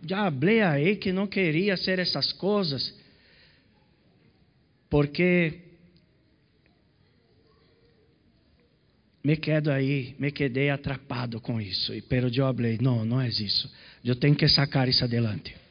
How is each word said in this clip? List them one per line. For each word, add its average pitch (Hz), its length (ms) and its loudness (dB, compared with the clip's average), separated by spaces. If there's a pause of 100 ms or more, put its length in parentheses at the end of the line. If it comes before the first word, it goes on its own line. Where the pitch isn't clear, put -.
ya 185 260 -2
hablé 180 360 2
ahí 165 340 2
que 190 140 -4
no 196 180 -2
quería 185 440 0
hacer 185 260 -2
esas 160 340 -2
cosas, 180 640 -2 (1900)
porque 156 800 2 (3500)
me 151 160 2
quedo 151 340 0
ahí, 135 460 -2
me 139 120 -2
quedé 139 400 0
atrapado 123 680 -6
con 117 180 -4
eso. 98 340 -6
Y, 110 80 -10
pero 127 260 0
yo 131 180 0
hablé, 120 320 0
"No, 120 260 2
no 120 180 0
es 110 180 -2
eso. - 300 -4 (340)
Yo 123 140 -2
tengo 147 200 4
que 156 100 4
sacar 143 400 2
eso 127 180 2
adelante". 117 640 -2